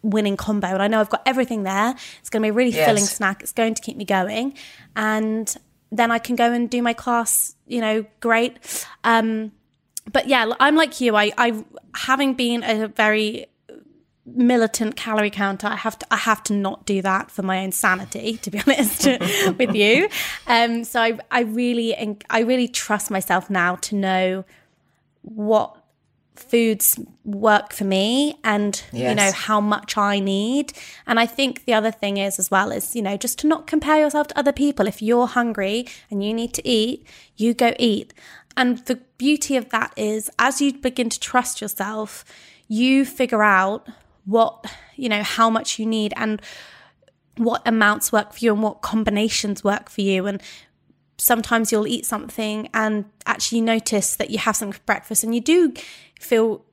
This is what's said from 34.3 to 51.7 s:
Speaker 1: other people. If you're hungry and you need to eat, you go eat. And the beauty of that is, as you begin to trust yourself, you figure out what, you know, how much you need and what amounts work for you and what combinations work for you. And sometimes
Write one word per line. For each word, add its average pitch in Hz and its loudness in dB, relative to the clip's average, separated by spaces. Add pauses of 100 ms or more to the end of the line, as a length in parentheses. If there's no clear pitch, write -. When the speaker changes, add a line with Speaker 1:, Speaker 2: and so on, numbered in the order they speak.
Speaker 1:
other 285 4
people. 277 0
If - -6
you're 240 4
hungry 233 -2 (220)
and 202 -4
you 214 -2
need 233 -4
to - -6
eat, 233 0 (280)
you 233 2
go 240 2
eat. 220 0 (440)
And 247 2
the 254 -4 (180)
beauty 285 0
of - -4
that 220 -4
is, 214 -4 (100)
as 269 2
you 277 2
begin 254 -2
to - -6
trust - -2
yourself, 214 -8 (440)
you 254 4
figure 247 0
out 196 2 (380)
what, 220 0 (300)
you 254 -4
know, 208 0
how 226 4
much 226 -2
you 220 -4
need 220 -2
and 214 -2 (960)
what 233 0
amounts 214 2
work 208 0
for - -18
you 226 4
and 214 0
what - -2
combinations 208 -2
work 202 -2
for - -6
you. 190 0
And 196 -6 (760)
sometimes 226 0